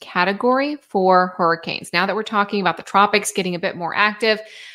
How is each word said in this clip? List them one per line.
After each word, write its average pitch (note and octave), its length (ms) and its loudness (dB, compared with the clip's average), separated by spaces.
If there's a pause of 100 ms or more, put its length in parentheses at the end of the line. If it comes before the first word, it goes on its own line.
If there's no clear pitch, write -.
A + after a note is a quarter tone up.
Category B3 760 0
four F#3 600 2
hurricanes? - 560 -2
Now F3 140 2
that F#3+ 80 -2
we're G#3+ 80 -2
talking G#3 380 -2
about E3+ 160 0
the - 80 -14
tropics G3+ 480 2
getting F#3 220 -2
a E3+ 40 -6
bit F3+ 180 -4
more E3+ 180 -6
active, G#3+ 460 0 (340)